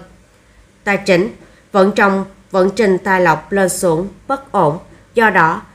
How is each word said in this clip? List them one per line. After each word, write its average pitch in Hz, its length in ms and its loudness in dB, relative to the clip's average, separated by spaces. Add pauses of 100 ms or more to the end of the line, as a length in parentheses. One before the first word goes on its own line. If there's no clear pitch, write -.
(840)
Tài 196 140 -2
chính, 196 320 0 (420)
vận 196 200 2
trong, 196 340 0 (260)
vận 190 180 0
trình 190 280 0
tài 185 240 -2
lộc 160 300 0
lên 196 180 0
xuống 175 380 -2 (200)
bất 269 240 -8
ổn. 165 260 0 (360)
Do 226 160 2
đó, 180 320 2 (140)